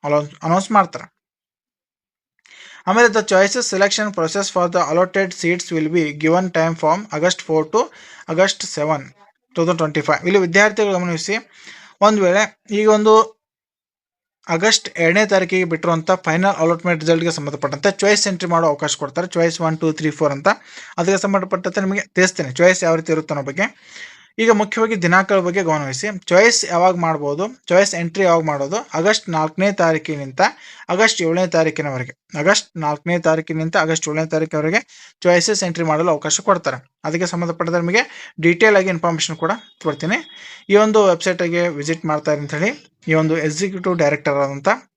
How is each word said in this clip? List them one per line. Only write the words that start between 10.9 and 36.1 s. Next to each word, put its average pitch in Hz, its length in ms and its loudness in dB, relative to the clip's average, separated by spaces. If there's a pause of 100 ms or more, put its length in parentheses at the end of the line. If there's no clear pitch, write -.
ಗಮನಿಸಿ, 180 420 -4 (680)
ಒಂದು 208 240 4
ವೇಳೆ 190 180 4 (360)
ಈಗ 214 100 4
ಒಂದು 214 240 6 (1400)
ಆಗಸ್ಟ್ 208 320 2 (160)
ಎರಡನೇ 180 220 4
ತಾರೀಕಿಗೆ 185 460 0
ಬಿಟ್ಟಿರುವಂಥ 165 400 -2 (140)
ಫೈನಲ್ 185 380 0
ಅಲಾಟ್‌ಮೆಂಟ್ 170 400 0
ರಿಸಲ್ಟ್‌ಗೆ 165 340 2
ಸಂಬಂಧಪಟ್ಟಂತೆ 143 540 -2 (100)
ಚಾಯ್ಸ್ 202 260 2
ಎಂಟ್ರಿ 180 280 -6
ಮಾಡೋ 165 180 2
ಅವಕಾಶ 147 300 -4
ಕೊಡ್ತಾರೆ. 156 240 -6
ಚಾಯ್ಸ್ 170 340 0
ಒನ್, 160 200 -2
ಟೂ, 160 100 0
ತ್ರೀ, 156 180 -2
ಫೋರ್ 147 280 -2
ಅಂತ 151 120 0 (480)
ಅದಕ್ಕೆ 185 280 0
ಸಂಬಂಧಪಟ್ಟಂತೆ 190 600 -2
ನಿಮಗೆ 196 180 -2 (120)
ತಿಳಿಸ್ತೇನೆ, 180 440 0
ಚಾಯ್ಸ್ 180 240 4
ಯಾವ 165 120 2
ರೀತಿ 165 200 -4
ಇರುತ್ತೆ 156 180 -4
ಅನ್ನೋ 139 180 -6
ಬಗ್ಗೆ. 175 140 -4 (800)
ಈಗ 226 80 4 (100)
ಮುಖ್ಯವಾಗಿ 220 400 -2
ದಿನಾಂಕಗಳ 190 460 2
ಬಗ್ಗೆ 180 200 -2
ಗಮನವಹಿಸಿ, 147 400 -4 (220)
ಚಾಯ್ಸ್ 214 420 4
ಯಾವಾಗ 180 320 2
ಮಾಡ್ಬೋದು, 151 400 -2 (260)
ಚಾಯ್ಸ್ 196 260 4
ಎಂಟ್ರಿ 170 280 -4
ಯಾವಾಗ 170 260 4
ಮಾಡೋದು, 143 280 -4 (200)
ಆಗಸ್ಟ್ 185 380 0
ನಾಲ್ಕನೇ 160 360 0
ತಾರೀಕಿನಿಂದ 156 680 -2 (520)
ಆಗಸ್ಟ್ 214 280 2
ಏಳನೇ 175 260 0
ತಾರೀಕಿನವರೆಗೆ, 147 680 -2 (260)
ಆಗಸ್ಟ್ 190 280 2 (180)
ನಾಲ್ಕನೇ 151 420 -2
ತಾರೀಕಿನಿಂದ 160 560 -2
ಆಗಸ್ಟ್ 160 260 -2
ಏಳನೇ 156 240 -4
ತಾರೀಕಿನವರೆಗೆ 160 480 -2 (420)
ಚಾಯ್ಸಸ್ 180 440 2
ಎಂಟ್ರಿ 165 240 -4
ಮಾಡಲು 165 240 0